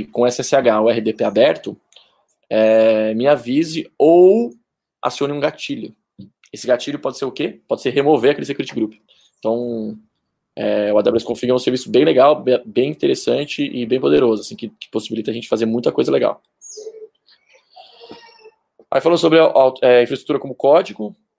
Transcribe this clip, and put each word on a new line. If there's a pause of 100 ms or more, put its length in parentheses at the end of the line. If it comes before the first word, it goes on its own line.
(120)
com
S
S
H
ou
R
D
P
aberto, (720)
é,
me
avise
ou (500)
acione
um
gatilho. (580)
Esse
gatilho
pode
ser
o
quê?
Pode
ser
remover
aquele
security
group. (440)
Então, (560)
é,
o
A
W
S
Config
é
um
serviço
bem
legal,
be-,
bem
interessante
e
bem
poderoso,
assim,
que,
que
possibilita
a
gente
fazer
muita
coisa
legal. (2500)
Aí,
falando
sobre
a,
a,
é,
infraestrutura
como
código, (240)